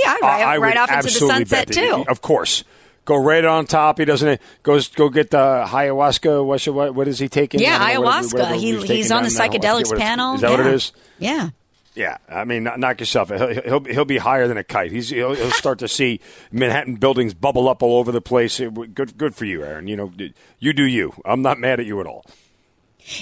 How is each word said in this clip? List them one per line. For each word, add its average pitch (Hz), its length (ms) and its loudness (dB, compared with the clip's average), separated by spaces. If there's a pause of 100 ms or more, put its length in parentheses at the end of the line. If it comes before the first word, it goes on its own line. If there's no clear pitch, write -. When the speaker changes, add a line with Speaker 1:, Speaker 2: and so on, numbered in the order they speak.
Speaker 1:
I'd 294 160 0
Speaker 2:
I, - 40 4
Speaker 1:
ride, - 160 4
Speaker 2:
I - 160 2
Speaker 1:
ride - 100 2
Speaker 2:
would 233 80 2
Speaker 1:
off 240 140 2
into 139 100 2
the 139 80 -2
Speaker 2:
absolutely 151 200 2 (180)
Speaker 1:
sunset, - 220 0
Speaker 2:
bet 107 80 -6
that - 60 2
he, 494 60 2 (160)
Speaker 1:
too. - 60 -
Speaker 2:
of 127 100 -2
course. - 420 0 (440)
Go 147 100 2
right 151 260 4
on 160 220 2
top. 156 360 2
He 151 40 0
doesn't, 143 340 2 (240)
goes, 143 260 2
go 151 200 2
get 143 220 0
the 135 360 4
ayahuasca. 139 800 2
What, 135 180 0 (120)
what, 139 200 -2
what 139 140 0
is 127 100 -4
he 135 120 -4
taking? 147 300 0
Speaker 1:
Yeah, 294 220 2
Speaker 2:
I 226 120 2
don't 254 100 0
know, 240 60 2
whatever, 339 180 0
Speaker 1:
ayahuasca. 220 60 -6
Speaker 2:
whatever 240 220 0
Speaker 1:
He, 226 180 -2
Speaker 2:
was 208 80 -4
taking 208 140 0
Speaker 1:
he's 220 140 -2
on 233 120 2
the 233 80 0
Speaker 2:
down 226 40 0
that - 60 0
whole, 226 80 2
I 214 60 -4
forget 202 80 -2
Speaker 1:
psychedelics 208 120 2 (120)
Speaker 2:
what - 80 -4
it's, - 80 -2
Speaker 1:
panel. 240 320 -2
Speaker 2:
is - 80 -6
that 120 80 4
what 127 100 4
it 131 60 2
Speaker 1:
Yeah. 135 80 4
Speaker 2:
is? - 180 -4 (260)
Speaker 1:
Yeah. 247 300 -4 (460)
Speaker 2:
Yeah, 92 240 -6 (100)
I 92 160 -6
mean, 117 180 -4
kn-, 120 160 -6
knock 127 220 -2
yourself. 110 300 -2
He'll, 110 300 -2
he'll, 135 220 -2
he'll 131 220 -2
be 139 140 -2
higher 123 280 2
than 120 100 -2
a 101 60 -4
kite. 90 300 -4
He's, 120 160 -8
he'll, 127 260 -4
he'll 123 160 -4
start 135 300 -2
to 117 80 -6
see 120 320 -2 (320)
Manhattan 127 420 -2
buildings 117 400 0
bubble 131 340 0
up 127 140 -2
all 120 160 4
over 120 140 0
the 120 80 -2
place. 120 400 0
It 127 60 -4
w-, 117 200 -12
good, 113 320 -8
good 147 160 -4
for 117 120 -10
you, 85 180 -6
Aaron. 78 240 -12
You 104 80 -6
know, 101 140 -8
d-, 87 220 -14 (280)
you 143 120 0
do 143 120 2
you. 113 280 0 (120)
I'm 123 180 0
not 135 160 2
mad 123 220 0
at 120 60 -6
you 104 140 -6
at 85 60 -6
all. 60 180 -16 (960)